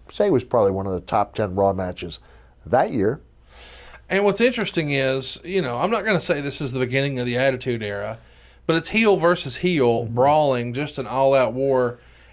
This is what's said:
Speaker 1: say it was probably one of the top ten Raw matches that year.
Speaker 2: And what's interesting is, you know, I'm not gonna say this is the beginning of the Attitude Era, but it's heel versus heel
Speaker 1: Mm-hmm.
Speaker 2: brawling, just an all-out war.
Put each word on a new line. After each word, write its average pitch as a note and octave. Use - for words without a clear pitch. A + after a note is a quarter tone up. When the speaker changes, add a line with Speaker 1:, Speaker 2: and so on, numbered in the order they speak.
Speaker 1:
say G#3
it G3
was A#2+
probably G#2
one G2
of F#2+
the F2+
top -
ten G2
Raw G2
matches F2+
that C3
year. A2+
Speaker 2:
And G3+
what's G3
interesting G3+
is, C3+
you F#3
know, B2
I'm E3
not G#3+
gonna G3+
say D3
this C#3
is C3+
the C3
beginning C3
of B2
the A#2+
Attitude B2+
Era, G#2
but D#3+
it's D#3+
heel G#3+
versus E3+
heel B2
Speaker 1:
Mm-hmm. A2+
Speaker 2:
brawling, C3
just C#3+
an B2
all-out C3
war. B2+